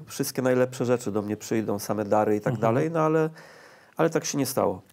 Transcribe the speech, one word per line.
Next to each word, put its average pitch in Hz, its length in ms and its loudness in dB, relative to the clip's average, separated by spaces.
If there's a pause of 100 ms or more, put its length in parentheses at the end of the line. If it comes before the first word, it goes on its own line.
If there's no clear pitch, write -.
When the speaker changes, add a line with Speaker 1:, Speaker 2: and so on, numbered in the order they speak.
Speaker 1:
wszystkie - 360 -4
najlepsze 127 440 2
rzeczy 120 260 0
do 104 100 -2
mnie 104 160 -4
przyjdą, 107 420 -2
same 104 260 -4
dary 107 300 2
i 104 60 -2
tak - 120 0
Speaker 2:
Mhm. 113 200 2
Speaker 1:
dalej, 156 180 0
no 160 80 0
ale, 156 300 2 (680)
ale 160 120 4
tak 156 160 0
się - 120 -4
nie 139 80 2
stało. 98 360 0 (120)